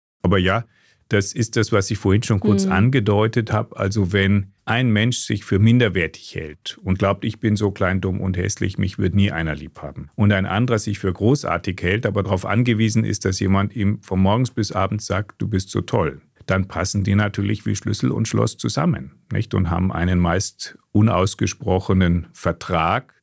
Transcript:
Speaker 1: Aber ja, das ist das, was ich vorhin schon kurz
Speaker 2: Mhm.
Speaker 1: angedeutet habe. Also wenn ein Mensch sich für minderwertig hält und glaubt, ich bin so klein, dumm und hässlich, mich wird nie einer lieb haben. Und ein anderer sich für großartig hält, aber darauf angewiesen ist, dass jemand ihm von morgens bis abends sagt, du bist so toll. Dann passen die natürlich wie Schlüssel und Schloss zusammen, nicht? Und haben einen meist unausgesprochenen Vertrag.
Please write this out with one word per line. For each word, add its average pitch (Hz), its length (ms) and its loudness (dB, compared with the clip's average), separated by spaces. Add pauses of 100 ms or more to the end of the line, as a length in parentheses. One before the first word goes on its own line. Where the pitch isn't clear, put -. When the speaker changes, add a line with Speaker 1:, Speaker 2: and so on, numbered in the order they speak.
(220)
Speaker 1:
Aber 95 160 4
ja, 95 260 2 (440)
das 101 240 0
ist - 240 -4
das, 110 160 2
was 101 180 2
ich 107 80 -2
vorhin 98 240 2
schon 104 160 0
kurz 196 280 2
Speaker 2:
Mhm. 190 60 0
Speaker 1:
angedeutet 110 800 2
habe. 110 240 -2
Also 98 360 0
wenn 98 400 2 (120)
ein 120 280 2
Mensch 113 260 0
sich - 260 -4
für 98 140 2
minderwertig 107 800 2
hält 78 480 -12
und 92 160 -2
glaubt, 98 240 0
ich 113 160 -6
bin 107 160 2
so 101 160 0
klein, 95 280 -2
dumm 95 200 -2
und 95 160 -2
hässlich, 98 420 -2
mich 98 180 -2
wird 95 200 0
nie 101 160 4
einer 80 240 -4
lieb 76 260 -16
haben. 76 320 -14
Und 104 180 4
ein 95 140 0
anderer 110 320 0
sich 104 220 -6
für 92 120 -2
großartig 95 720 0
hält, 101 240 0
aber 101 160 -2
darauf 95 240 -2
angewiesen 113 580 2
ist, 104 200 -4
dass 98 160 -2
jemand 98 340 2
ihm 101 280 0
von 95 180 -2
morgens 107 320 2
bis 107 180 -4
abends 98 360 -4
sagt, 98 360 -6
du 104 60 -2
bist 95 220 -2
so 107 100 -2
toll. 85 400 -2 (260)
Dann 95 220 0
passen 92 360 -2
die 98 120 2
natürlich 104 500 -2
wie 107 100 -2
Schlüssel 104 360 -2
und 113 160 -2
Schloss 110 280 0
zusammen, - 560 -2 (200)
nicht? 104 220 -2
Und 92 160 0
haben 90 220 0
einen 87 260 0
meist - 600 -2 (520)
unausgesprochenen 92 1040 0
Vertrag. 87 880 -2